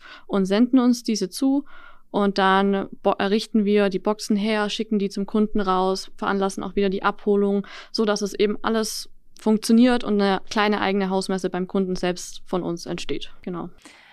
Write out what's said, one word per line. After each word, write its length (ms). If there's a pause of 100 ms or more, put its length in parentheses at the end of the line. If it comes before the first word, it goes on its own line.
(280)
und 180
senden 340
uns 240
diese 260
zu. 360 (440)
Und 280
dann 500 (160)
bo-, 160
richten 460
wir 240
die 100
Boxen 380
her, 320
schicken 280
die 120
zum 160
Kunden 340
raus, 560
veranlassen 480
auch 120
wieder 140
die 140
Abholung, 640 (240)
so 140
dass 160
es 120
eben 300
alles 460 (300)
funktioniert 640
und 180
eine 280
kleine 320
eigene 280
Hausmesse 420
beim 160
Kunden 280
selbst 500
von 180
uns 240
entsteht. 440 (120)
Genau. 260 (420)